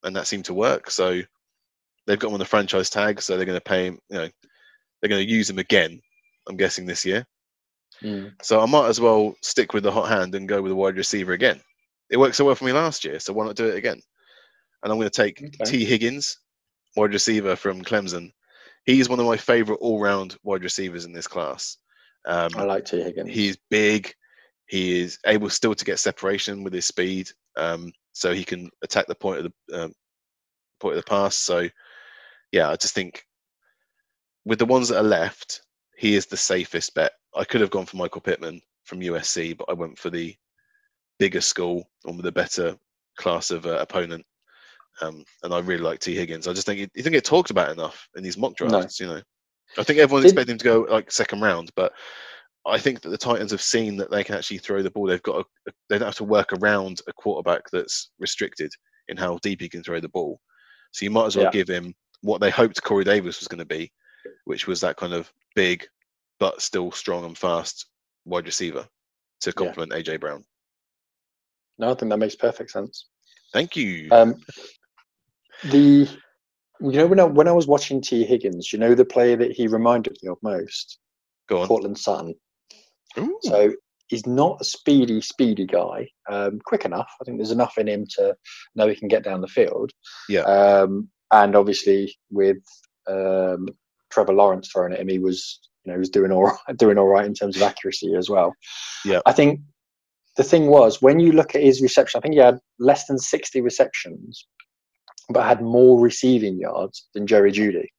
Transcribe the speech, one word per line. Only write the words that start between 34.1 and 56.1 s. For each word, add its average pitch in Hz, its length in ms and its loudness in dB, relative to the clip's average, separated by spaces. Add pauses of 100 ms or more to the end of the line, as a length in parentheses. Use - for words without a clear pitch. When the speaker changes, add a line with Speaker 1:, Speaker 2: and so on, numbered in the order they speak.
Speaker 1:
with 107 140 -2
the 117 60 4
ones 127 240 2
that 101 100 0
are 107 40 4
left, 95 580 -2 (360)
he 107 180 2
is 95 120 0
the 98 100 -10
safest - 560 -4
bet. 80 200 -2 (220)
I - 100 -4
could 120 160 -2
have 98 100 0
gone 95 140 -6
for 95 120 -18
Michael 90 240 -8
Pittman 82 400 -8 (240)
from 92 160 -14
U 87 160 -6
S - 120 -6
C, 82 240 -6
but - 160 -14
I 87 40 -4
went 85 240 -10
for 90 120 -10
the 85 260 -10 (840)
bigger 92 240 0
school 87 480 -4 (160)
and 87 120 -12
with 87 80 -12
a 87 60 -6
better 87 460 -4 (400)
class 85 340 -4
of, 85 140 -8
uh, 82 140 -4
opponent. 85 460 -8 (760)
Um, 78 220 -12 (200)
and 87 100 -6
I 87 60 0
really 87 240 -4
like 80 160 -4
T 90 160 -8
Higgins. 82 320 -8
I 90 60 -6
just 92 140 -8
think 101 120 -6
he, 98 40 -8 (100)
he - 80 -14
doesn't 160 120 -4
get 143 120 2
talked 170 240 2
about 85 220 0
enough 80 440 -12
in 92 80 -14
these 92 140 -10
mock 120 220 -6
Speaker 2:
No. 78 100 -2
Speaker 1:
drafts, 92 300 -2
you 92 80 -10
know. 80 140 -10 (580)
I 101 40 -2
think 151 140 2
everyone's 139 280 6
Speaker 2:
Did 190 60 12
Speaker 1:
expecting 123 220 0
him 113 60 -8
to - 60 -12
go, 113 160 6
like, 110 300 -2
second 104 300 -4
round, 85 340 -2
but 92 180 -2 (720)
I 113 120 -2
think 127 240 -4
that - 80 -14
the 101 80 -6
Titans 107 340 -4
have 101 100 -6
seen 110 360 -2
that 98 140 -8
they 101 120 -2
can 101 120 -8
actually 101 220 -10
throw 98 260 -6
the 95 80 -4
ball. 101 160 -6
They've 92 160 -2
got - 220 -6 (220)
a, - 40 -16 (180)
they 104 80 0
don't 110 100 -2
have 101 80 -8